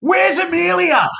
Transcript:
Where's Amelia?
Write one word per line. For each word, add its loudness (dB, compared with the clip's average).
Where's 0
Amelia? 0